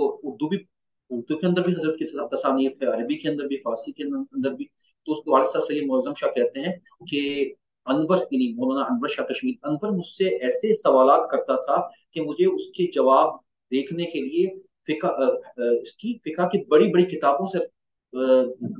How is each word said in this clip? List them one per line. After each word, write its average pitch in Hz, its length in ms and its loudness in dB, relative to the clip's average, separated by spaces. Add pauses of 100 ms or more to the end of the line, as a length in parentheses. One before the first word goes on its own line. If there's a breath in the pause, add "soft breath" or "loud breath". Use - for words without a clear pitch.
(240)
उर्दू 143 240 -4
भी, 196 100 -2 (520)
उर्दू 123 260 -4
के 180 120 0
अंदर 180 140 4
भी 180 100 2
हजरत 160 220 -2 (100)
के - 320 -6
तसानीफ 135 480 0
है, 127 60 2
अरबी 120 260 -2
के - 140 -4
अंदर 143 180 -4
भी, 139 100 -4
फारसी - 340 -6
के 147 120 -10
अंदर 139 460 -4
भी। - 200 -8 (360)
तो 156 60 -2
उसके 151 200 -4
वालिद 131 160 6
साहब - 180 -2
सैयद 147 220 -4
मुअज्जम 131 260 -2
शाह - 160 -2
कहते 120 300 -2
हैं 180 200 -6
कि 143 640 -4 (440)
अनवर, 156 300 2
यानी 127 360 0
मौलाना 131 320 -2
अनवर 123 220 -2
शाह - 180 -4
कश्मीर, 127 440 -6
अनवर 208 220 -2
मुझसे 185 380 -2
ऐसे 185 440 0
सवालात 139 580 6
करता 131 300 0
था 170 300 0 (220 loud breath)
कि 160 80 -4
मुझे 151 240 0
उसके - 460 -2
जवाब 135 480 4 (320)
देखने 170 340 -2
के 165 160 -6
लिए 170 400 -2 (240)
फिका, 151 240 -2
अ, 127 500 0
अ, 123 40 -2 (200)
इसकी - 400 -8
फिका 151 220 -2
की - 120 2
बड़ी-बड़ी 165 460 6
किताबों 156 420 0
से, 185 140 -4 (580)
अ, 131 380 4 (240)